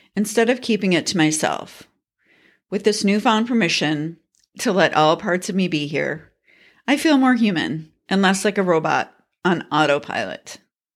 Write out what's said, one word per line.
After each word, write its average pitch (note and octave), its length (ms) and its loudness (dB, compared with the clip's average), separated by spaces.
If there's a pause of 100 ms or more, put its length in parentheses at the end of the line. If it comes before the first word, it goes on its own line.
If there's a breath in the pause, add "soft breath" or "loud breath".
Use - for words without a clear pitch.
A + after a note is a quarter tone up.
(160 soft breath)
instead A3 340 0
of A#3+ 120 -2
keeping G#3 320 0
it D3+ 140 0
to - 100 -4
myself. - 680 -2 (840 soft breath)
With F#3 160 -6
this G#3 180 0
newfound G#3+ 440 2
permission D#3+ 720 -2 (420)
to B3 120 -2
let F3+ 220 2
all D#3 240 4
parts F3+ 320 -4
of F#3+ 60 -6
me F#3 120 0
be D3+ 200 -4
here, D3 440 -6 (560 soft breath)
I C4+ 80 2
feel D4 220 4
more C4 180 4
human E3+ 560 -2 (160)
and F#3+ 140 0
less F#3+ 240 2
like G3+ 120 0
a G3+ 60 0
robot D#3+ 500 0 (300)
on - 280 -2
autopilot. C#3+ 880 -2 (360)